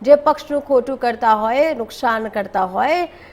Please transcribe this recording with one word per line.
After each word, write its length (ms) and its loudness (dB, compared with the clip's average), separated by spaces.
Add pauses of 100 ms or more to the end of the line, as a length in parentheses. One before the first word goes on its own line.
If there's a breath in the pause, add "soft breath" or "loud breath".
જે 140 6
પક્ષનું 460 0
ખોટું 360 -2
કરતા 360 0
હોય, 400 0
નુકસાન 540 -4
કરતા 360 -4
હોય, 440 -2 (240 loud breath)